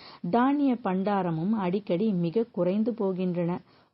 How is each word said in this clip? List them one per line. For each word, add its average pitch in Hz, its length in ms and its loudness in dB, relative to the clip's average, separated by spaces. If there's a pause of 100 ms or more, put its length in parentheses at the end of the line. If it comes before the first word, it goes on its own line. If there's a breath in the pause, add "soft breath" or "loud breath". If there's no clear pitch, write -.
(300 loud breath)
தானிய 262 540 2
பண்டாரமும் 185 680 0
அடிக்கடி 202 640 0
மிக 175 320 0
குறைந்து 208 480 0
போகின்றன. 180 680 -2 (360 soft breath)